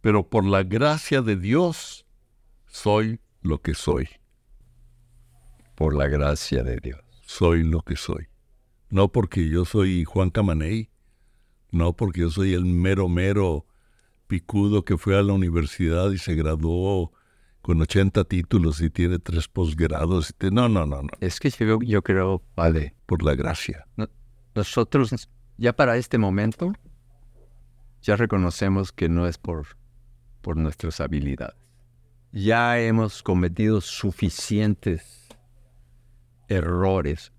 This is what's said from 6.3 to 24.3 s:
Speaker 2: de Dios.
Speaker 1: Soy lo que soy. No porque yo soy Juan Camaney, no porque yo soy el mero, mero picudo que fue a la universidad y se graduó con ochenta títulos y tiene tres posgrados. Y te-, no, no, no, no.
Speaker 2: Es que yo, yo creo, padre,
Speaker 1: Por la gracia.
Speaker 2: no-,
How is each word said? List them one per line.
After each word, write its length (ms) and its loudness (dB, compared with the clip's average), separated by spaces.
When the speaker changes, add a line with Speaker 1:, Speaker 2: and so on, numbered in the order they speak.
Speaker 2:
de 140 -4
Dios. 240 -12
Speaker 1:
Soy 420 2
lo 160 0
que 160 -6
soy. 320 -10
No 200 4
porque 380 0
yo 160 0
soy 400 0
Juan 260 0
Camaney, 600 -2
no 260 0
porque 240 -2
yo 100 2
soy 220 0
el 140 0
mero, 420 2
mero 580 0
picudo 580 0
que 140 0
fue 200 2
a 40 4
la 100 2
universidad 800 0
y 60 -4
se 160 -4
graduó 800 -2
con 180 2
ochenta 440 2
títulos 580 0
y 80 2
tiene 280 0
tres 300 -4
posgrados. 840 -2
Y 40 -18
te-, 160 -2
no, 180 2
no, 160 2
no, 180 -6
no. 60 -8
Speaker 2:
Es 200 -4
que 100 0
yo, 300 0
yo 220 0
creo, 400 0
padre, 400 0
Speaker 1:
Por 180 0
la 100 2
gracia. 520 -6
Speaker 2:
no-, 140 -6